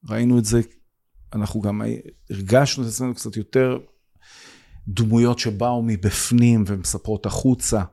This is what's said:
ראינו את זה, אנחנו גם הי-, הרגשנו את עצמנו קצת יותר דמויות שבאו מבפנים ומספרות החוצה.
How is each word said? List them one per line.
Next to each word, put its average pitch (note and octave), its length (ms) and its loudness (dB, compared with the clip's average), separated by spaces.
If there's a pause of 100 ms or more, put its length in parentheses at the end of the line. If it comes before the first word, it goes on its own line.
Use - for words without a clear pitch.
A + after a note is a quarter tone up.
ראינו A#2+ 300 2
את A2+ 60 2
זה, A#2 160 2 (720)
אנחנו G#2+ 280 -4
גם G#2 220 -4
הי-, A2+ 180 -6 (300)
הרגשנו A#2+ 540 2
את A2+ 40 -4
עצמנו B2 260 -6
קצת A2 220 -12
יותר B2+ 420 0 (1080)
דמויות A#2 500 2
שבאו A#2 440 -2
מבפנים A2+ 840 2
ומספרות G2+ 600 -6
החוצה. B2 560 0 (100)